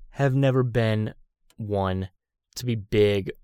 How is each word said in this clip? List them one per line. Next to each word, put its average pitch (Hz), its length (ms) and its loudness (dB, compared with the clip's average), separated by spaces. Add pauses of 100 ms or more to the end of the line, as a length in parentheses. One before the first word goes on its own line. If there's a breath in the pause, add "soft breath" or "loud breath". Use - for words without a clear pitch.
(120)
have 139 240 0
never 131 260 2
been 110 540 0 (400)
one 95 540 -4 (480)
to - 100 -10
be 120 80 -2
big 101 560 0 (120)